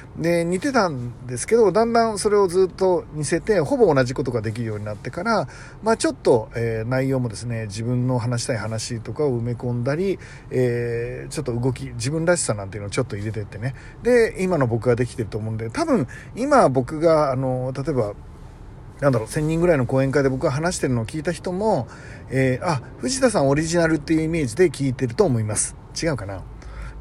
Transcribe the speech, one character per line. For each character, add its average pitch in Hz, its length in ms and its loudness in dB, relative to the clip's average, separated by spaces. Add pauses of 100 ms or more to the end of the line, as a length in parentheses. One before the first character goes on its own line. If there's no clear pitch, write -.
(180)
で、 170 260 2
似 180 160 0
て 277 140 -2
た 208 160 4
ん 120 240 -6 (120)
で 123 120 -6
す - 100 -8
け 220 80 4
ど、 226 160 6
だ 220 140 4
ん 233 80 0
だ 233 120 6
ん 214 140 -2
そ 208 100 0
れ 202 80 6
を 196 100 6
ず 180 240 4
っ - 20 -18
と 185 400 2
似 151 100 -4
せ 180 160 0
て、 208 220 2
ほ 151 160 0
ぼ 202 160 6
同 135 100 6
じ 123 100 -2
こ 131 120 -4
と 127 60 -2
が 117 100 -2
で 110 100 -4
き 110 100 -6
る 113 60 -4
よ 107 80 -4
う 104 40 -6
に 104 60 -8
な 104 80 -6
っ 101 40 -8
て 127 120 -12
か 170 140 -8
ら、 202 240 2 (360)
ま 220 100 4
あ、 220 40 2
ち - 120 0
ょ - 20 2
っ - 100 -10
と、 131 340 4
え 113 300 -2
ー、 120 40 -4
内 131 180 2
容 131 140 2
も 120 80 -2
で 101 60 -8
す 92 100 -10
ね、 113 220 -4
自 104 160 -8
分 123 240 0
の 127 120 2
話 120 240 -2
し - 20 -6
た 135 80 -2
い 117 40 -2
話 110 420 -6
と 110 140 -10
か 151 120 -2
を 123 140 0
埋 - 20 -4
め 120 120 -2
込 120 220 -4
ん 120 100 -2
だ 139 100 0
り、 185 240 -2 (320)
え 120 760 -2
ー、 - 20 -14
ち 135 100 -6
ょ 147 40 -6
っ - 20 -10
と 123 80 -2
動 120 200 0
き、 131 180 -10
自 120 200 -4
分 160 140 -2
ら 175 100 4
し 170 60 0
さ - 120 -2
な 101 120 -6
ん 95 40 -10
て 92 80 -12
い - 20 -10
う 101 40 -8
の 101 40 -8
を - 20 -8
ち 117 100 -2
ょ - 40 2
っ - 20 -4
と 107 120 -8
入 101 80 -8
れ 110 60 -2
て 107 100 -6
っ 98 40 -8
て - 120 -14
ね。 123 180 -6 (280)
で、 233 360 4
今 185 180 2
の 135 100 2
僕 113 200 0
が 123 80 6
で 123 100 0
き - 100 -8
て 120 80 -4
る 95 60 -6
と - 80 -8
思 110 140 -6
う - 20 -4
ん 110 40 -6
で、 113 120 -6
多 311 160 -2
分、 233 220 2 (280)
今 240 340 6
僕 131 300 0
が、 151 320 4
あ 127 40 -2
の、 127 400 -2
例 139 140 -6
え 156 40 -2
ば、 107 200 0 (840)
な 143 100 4
ん - 20 8
だ 120 80 2
ろ 110 60 -2
う、 - 20 -8
千 151 200 -2
人 165 140 0
ぐ 175 60 6
ら 170 80 6
い - 20 4
の 127 80 2
講 131 180 2
演 135 80 0
会 139 120 4
で 135 60 4
僕 131 140 0
が 160 80 2
話 156 240 -2
し - 40 -8
て 156 80 0
る 127 80 0
の 117 60 0
を 110 40 -4
聞 156 140 -6
い 147 40 -6
た 175 80 -2
人 170 220 -6
も、 190 340 0 (420)
え 127 320 2
ー、 180 60 -2
あ、 147 140 0 (160)
藤 254 240 -4
田 262 80 6
さ 196 100 2
ん 139 80 4
オ 139 80 4
リ 156 80 2
ジ 165 140 -2
ナ 170 100 4
ル 160 80 2
っ 156 40 -2
て 156 140 -2
い 156 60 4
う - 40 2
イ 156 40 -2
メ 165 140 -2
ー 135 60 0
ジ 113 80 -8
で 185 140 6
聞 139 200 -2
い 127 40 0
て 127 140 -2
る 113 80 -8
と - 80 4
思 127 160 4
い 110 40 0
ま 107 120 -4
す。 - 200 -4 (260)
違 156 60 -2
う 156 100 0
か 120 80 -10
な？ 98 180 -10 (580)